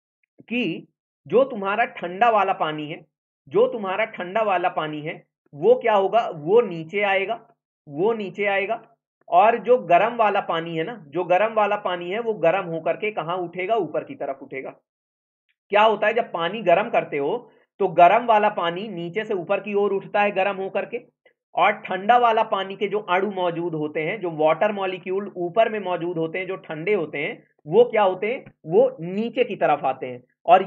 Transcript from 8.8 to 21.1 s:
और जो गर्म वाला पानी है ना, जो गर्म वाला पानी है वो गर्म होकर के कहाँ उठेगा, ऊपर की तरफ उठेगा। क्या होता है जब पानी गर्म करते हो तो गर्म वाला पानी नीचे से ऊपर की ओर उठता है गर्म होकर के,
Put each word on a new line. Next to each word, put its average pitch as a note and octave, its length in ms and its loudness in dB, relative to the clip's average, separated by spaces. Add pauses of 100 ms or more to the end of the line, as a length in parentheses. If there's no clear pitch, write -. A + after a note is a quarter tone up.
और G#3+ 300 6
जो A#3+ 200 4
गर्म F3 360 2
वाला G#3 260 2
पानी E3 360 -4
है D#3+ 60 -2
ना, D#3+ 100 -6 (140)
जो D#3+ 180 -4
गर्म F#3+ 280 2
वाला G#3 240 2
पानी F3+ 340 -6
है G#3+ 100 -2
वो A3+ 140 -2
गर्म F3 320 0
होकर E3 280 -2
के G#3+ 160 -6
कहाँ E3 260 -6
उठेगा, F3+ 400 -4
ऊपर D#3 260 -4
की C3+ 120 -14
तरफ C#3 260 -8
उठेगा। C3+ 280 -12 (1000)
क्या G3+ 120 6
होता G#3+ 240 2
है A3+ 60 0
जब A3 180 -2
पानी E3+ 320 -4
गर्म F3+ 280 4
करते D#3+ 280 -2
हो - 320 -4 (280)
तो G3 100 2
गर्म F3 360 6
वाला G#3+ 260 4
पानी F3+ 380 -4
नीचे E3+ 340 -6
से G#3+ 100 -6
ऊपर F#3+ 260 -2
की G#3 160 -8
ओर G3+ 180 0
उठता G3 280 -2
है G3+ 120 2
गर्म F#3+ 240 0
होकर F#3+ 280 -6
के, A#3 140 -10 (560)